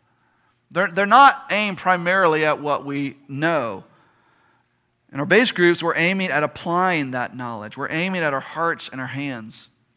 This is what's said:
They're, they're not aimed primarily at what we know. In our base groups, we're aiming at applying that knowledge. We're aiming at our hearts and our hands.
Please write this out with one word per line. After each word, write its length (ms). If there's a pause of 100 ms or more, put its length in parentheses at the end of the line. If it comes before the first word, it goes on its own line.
(720)
They're, 180
they're 160
not 460
aimed 260
primarily 680
at 160
what 240
we 320 (100)
know. 560 (1300)
In 80
our 60
base 260
groups, 320
we're 140
aiming 320
at 120
applying 720
that 240
knowledge. 400
We're 160
aiming 300
at 120
our 60
hearts 520
and 100
our 60
hands. 600 (300)